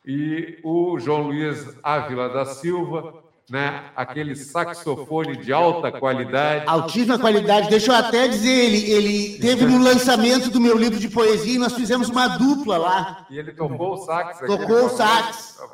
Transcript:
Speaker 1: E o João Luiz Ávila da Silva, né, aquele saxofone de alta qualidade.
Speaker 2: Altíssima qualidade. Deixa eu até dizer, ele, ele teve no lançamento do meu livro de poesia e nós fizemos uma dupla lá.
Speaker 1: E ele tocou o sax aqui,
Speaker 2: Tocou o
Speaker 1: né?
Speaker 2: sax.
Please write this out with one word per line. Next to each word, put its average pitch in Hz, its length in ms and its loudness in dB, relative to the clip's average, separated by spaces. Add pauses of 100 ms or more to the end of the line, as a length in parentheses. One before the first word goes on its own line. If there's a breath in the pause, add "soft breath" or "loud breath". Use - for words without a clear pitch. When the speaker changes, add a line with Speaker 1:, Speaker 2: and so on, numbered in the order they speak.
Speaker 1:
E 156 560 -6
o 175 380 0
João 151 280 -2
Luiz 143 540 -6
Ávila 143 480 -4
da 135 160 -4
Silva, 160 800 -6 (260)
né, 143 360 -4 (100)
aquele 131 400 -8
saxofone 156 1000 -6
de 110 140 -6
alta 165 400 2
qualidade. 135 760 -2
Speaker 2:
Altíssima 170 500 0
qualidade. 208 500 4
Deixa 220 240 4
eu 247 40 6
até 233 320 2
dizer, 220 240 0 (140)
ele, 208 260 2
ele 208 480 0
teve 247 260 2
no 254 160 6
lançamento 247 680 4
do 240 100 2
meu 233 160 6
livro 226 220 0
de 214 100 -4
poesia 214 460 2
e - 20 0
nós 247 160 0
fizemos 247 360 -2
uma 247 180 2
dupla 262 500 0
lá. 185 500 -2
Speaker 1:
E 139 120 -14
ele 156 120 -12
tocou 160 420 -6
o - 40 -10
sax 170 400 -6
aqui, - 80 -10
Speaker 2:
Tocou 202 320 2
o 247 60 6
Speaker 1:
né? 240 60 2
Speaker 2:
sax. 226 720 0 (140)